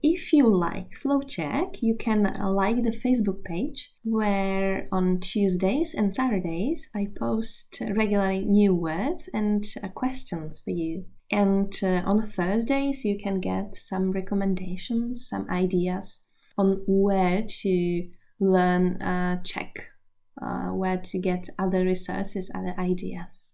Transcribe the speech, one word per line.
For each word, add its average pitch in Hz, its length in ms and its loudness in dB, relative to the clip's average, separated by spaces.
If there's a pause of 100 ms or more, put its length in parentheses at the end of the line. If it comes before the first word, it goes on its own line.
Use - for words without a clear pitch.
If 330 300 2
you 285 160 8
like 180 460 2
Flow 277 260 0
Check, 277 600 -4
you 226 120 4
can, 214 300 2
uh, 196 260 0
like 196 260 2
the 226 140 2
Facebook 226 540 0
page, - 480 -4 (100)
where 196 880 0
on 185 300 2
Tuesdays 196 720 0
and 208 220 0
Saturdays 208 800 -2
I 202 200 -4
post - 680 -6 (120)
regularly 202 520 2
new 202 280 6
words 170 600 -2
and, 208 280 0 (220)
uh, 190 40 -6
questions 175 760 -6
for - 60 -6
you. 170 340 -4 (260)
And, 202 400 4 (120)
uh, 185 240 2
on 208 160 4
Thursdays 269 840 0
you 202 180 0
can 196 180 -2
get 185 360 -4
some 190 340 -2
recommendations, 190 1160 -2
some 196 220 -6
ideas 180 680 0 (360)
on 190 300 2
where 190 580 4 (160)
to 175 480 0 (320)
learn, 180 640 4
uh, 180 420 0
Czech, - 460 -8 (500)
uh, - 280 -6
where 185 280 -2
to 180 220 -6
get 180 400 -2
other 185 260 2
resources, 185 680 -2
other 185 240 -4
ideas. 180 760 -4